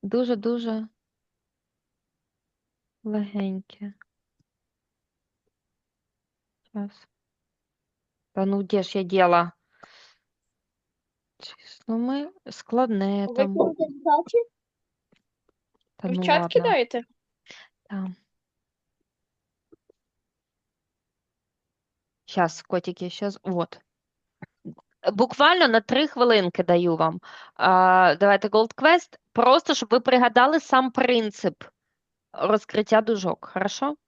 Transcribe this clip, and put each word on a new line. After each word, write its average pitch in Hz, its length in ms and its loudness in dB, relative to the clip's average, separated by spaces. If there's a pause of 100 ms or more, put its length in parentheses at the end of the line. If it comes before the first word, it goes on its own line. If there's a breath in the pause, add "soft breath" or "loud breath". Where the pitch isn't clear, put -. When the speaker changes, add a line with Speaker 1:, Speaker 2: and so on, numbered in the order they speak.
Speaker 1:
Дуже-дуже 226 840 -4 (2250)
легеньке. 202 880 -8 (2750)
Щас. 202 380 -12 (1200)
Та 190 140 -4
ну, 202 160 -2
де 190 200 -2
ж 180 160 -6
я 190 60 -4
діла? 175 480 2 (1900 soft breath)
Числами 262 920 -8 (200)
складне 202 760 -2
Speaker 2:
Ви 240 80 -10
Speaker 1:
там. 302 200 -2
Speaker 2:
кидати - 380 -2
в 302 380 -2
чат? 466 160 0 (1500)
Speaker 1:
Та - 120 -8
Speaker 2:
В - 40 -4
Speaker 1:
ну 226 100 -4
Speaker 2:
чат 185 60 -2 (140)
Speaker 1:
ладно. 339 60 -6
Speaker 2:
кидаєте? 302 560 -2 (800 loud breath)
Speaker 1:
Та. 190 260 -10 (4000)
Щас, 170 360 -2
котики, 180 480 -8
щас, 202 320 -8
вот. 175 380 -6 (1300)
Буквально 285 560 2
на 226 120 2
три 262 260 -2
хвилинки 220 560 0
даю 175 340 2
вам. 165 240 -2 (340 loud breath)
А, 185 680 4
давайте 202 280 2
Gold 220 260 0
Quest, 330 440 2 (140)
просто 285 420 2
щоб 233 140 -6
ви 247 120 2
пригадали 254 600 4
сам 262 300 0
принцип 233 720 -2 (680)
розкриття 214 680 0
дужок, 208 540 -6
хорошо? 233 420 -6 (120)